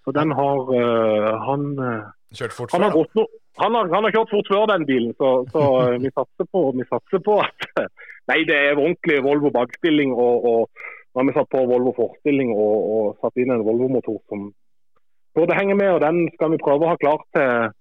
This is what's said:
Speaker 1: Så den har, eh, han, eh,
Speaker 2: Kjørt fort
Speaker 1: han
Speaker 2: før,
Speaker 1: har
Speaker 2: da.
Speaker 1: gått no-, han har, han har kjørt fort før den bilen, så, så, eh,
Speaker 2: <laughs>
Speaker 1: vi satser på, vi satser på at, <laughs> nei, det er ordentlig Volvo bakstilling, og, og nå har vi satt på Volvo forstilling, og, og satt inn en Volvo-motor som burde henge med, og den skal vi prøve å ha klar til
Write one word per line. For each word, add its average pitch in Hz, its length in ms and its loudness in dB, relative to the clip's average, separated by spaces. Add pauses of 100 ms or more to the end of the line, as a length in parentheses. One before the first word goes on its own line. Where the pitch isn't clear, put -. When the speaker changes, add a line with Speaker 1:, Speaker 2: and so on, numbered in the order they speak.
Speaker 1:
Så - 100 -8
den 147 240 0
har, 139 300 0 (100)
eh, 113 540 2 (100)
han, 139 380 -4
eh, 117 320 -6 (220)
Speaker 2:
Kjørt 113 260 -10
fort 120 160 -8
Speaker 1:
han 180 80 0
Speaker 2:
før, 208 80 2
Speaker 1:
har - 20 2
Speaker 2:
da. 143 60 0
Speaker 1:
gått 160 180 0
no-, 220 140 0 (300)
han 208 180 0
har, 196 140 0
han 185 120 0
har 220 80 0
kjørt 220 220 0
fort 208 180 -2
før 202 160 2
den 185 200 0
bilen, 120 280 0
så, 139 140 0 (180)
så, 151 160 -2 (180)
eh, 123 180 2
Speaker 2:
<laughs> 123 40 -4
Speaker 1:
vi 131 80 -2
satser - 400 -6
på, 180 200 0
vi 127 180 -6
satser 165 340 -4
på 208 160 2
at, - 300 -4 (100)
<laughs> 110 80 -4 (380)
nei, 147 180 0
det 160 160 0
er 143 160 2
ordentlig 151 480 0
Volvo 143 320 2
bakstilling, 139 560 0
og, 120 400 2
og - 380 -2 (240)
nå 127 100 -4
har 139 60 2
vi 131 80 -2
satt 139 160 0
på 131 100 0
Volvo 123 320 2
forstilling, 131 560 -2
og, 107 240 0 (220)
og 104 260 -4
satt 120 160 -4
inn 127 160 0
en 113 80 -2
Volvo-motor 117 640 -2
som 101 220 -10 (880)
burde 165 180 2
henge 196 240 0
med, 196 160 2
og 147 80 2
den 165 220 2 (100)
skal 160 160 -2
vi 160 80 0
prøve 151 300 2
å - 20 2
ha 170 80 0
klar 151 320 0
til 120 400 0 (100)